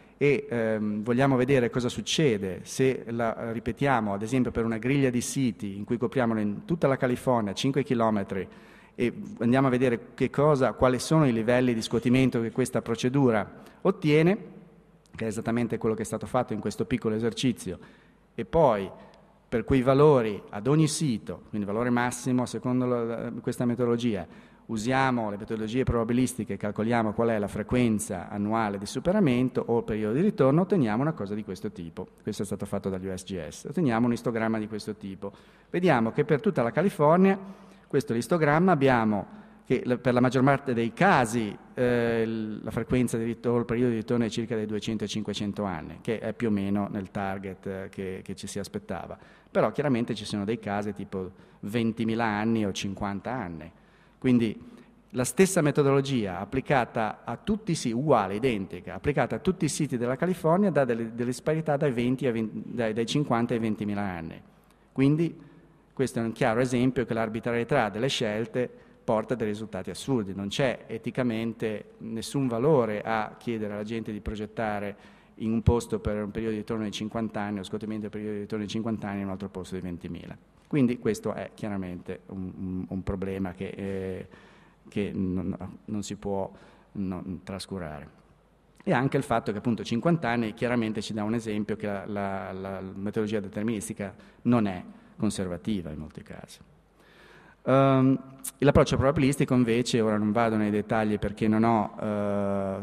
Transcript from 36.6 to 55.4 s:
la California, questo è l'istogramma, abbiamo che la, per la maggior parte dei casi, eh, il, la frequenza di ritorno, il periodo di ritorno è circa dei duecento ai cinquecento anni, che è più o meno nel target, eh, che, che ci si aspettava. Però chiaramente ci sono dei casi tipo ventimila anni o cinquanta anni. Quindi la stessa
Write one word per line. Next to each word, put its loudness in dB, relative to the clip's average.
la 0
California, 4
questo 0
è 2
l'istogramma, 4
abbiamo 4
che 2
la, 0
per 2
la 4
maggior 4
parte 4
dei 0
casi, 4
eh, 2
il, -4
la -10
frequenza 0
di -2
ritorno, 0
il -2
periodo 2
di 0
ritorno 0
è -2
circa -4
dei -2
duecento -4
ai -4
cinquecento -4
anni, -6
che -4
è -6
più -2
o 0
meno 0
nel -6
target, -6
eh, -8
che, -8
che -10
ci -12
si -8
aspettava. -8
Però 2
chiaramente 0
ci -8
sono -4
dei -2
casi -4
tipo -8
ventimila 0
anni 0
o -2
cinquanta -6
anni. -8
Quindi 2
la -2
stessa 4